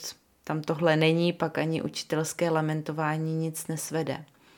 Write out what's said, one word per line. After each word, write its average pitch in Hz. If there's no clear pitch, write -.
tam 156
tohle 160
není, 165
pak 165
ani 160
učitelské 160
lamentování 156
nic 160
nesvede. 156